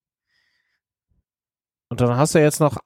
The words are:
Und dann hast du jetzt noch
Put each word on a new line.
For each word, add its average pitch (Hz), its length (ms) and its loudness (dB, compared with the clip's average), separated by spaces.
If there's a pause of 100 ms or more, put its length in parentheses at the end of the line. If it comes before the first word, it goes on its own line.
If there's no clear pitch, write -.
(1900)
Und 117 120 -6
dann 120 160 0
hast 151 180 -2
du 165 40 6
jetzt 151 200 2
noch 139 260 0